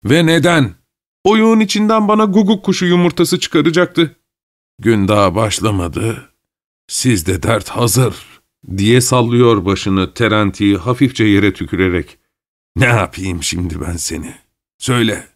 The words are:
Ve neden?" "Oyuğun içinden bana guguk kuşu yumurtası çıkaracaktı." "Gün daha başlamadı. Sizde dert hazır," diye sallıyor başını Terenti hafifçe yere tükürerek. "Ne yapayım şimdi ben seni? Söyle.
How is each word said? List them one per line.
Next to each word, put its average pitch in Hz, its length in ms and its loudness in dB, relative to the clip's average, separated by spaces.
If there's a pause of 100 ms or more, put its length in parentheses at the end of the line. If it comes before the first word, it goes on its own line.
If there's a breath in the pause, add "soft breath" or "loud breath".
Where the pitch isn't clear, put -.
Ve 160 200 2
neden?" 160 500 2 (480)
"Oyuğun 220 360 4
içinden 214 480 0
bana 214 180 2
guguk 196 400 2
kuşu 185 200 0
yumurtası 175 540 0
çıkaracaktı." 170 760 0 (640)
"Gün 101 280 0
daha 101 280 2
başlamadı. 104 920 -4 (600)
Sizde 92 560 -2
dert 107 260 -2
hazır," 117 460 0 (600)
diye 113 240 4
sallıyor 120 640 2
başını 95 480 -2
Terenti 104 640 0
hafifçe 120 460 -2
yere 101 300 2
tükürerek. 87 640 -4 (580)
"Ne 131 100 2
yapayım 95 580 -2
şimdi 87 380 -6
ben 82 140 -8
seni? 78 400 -10 (420)
Söyle. 113 580 -2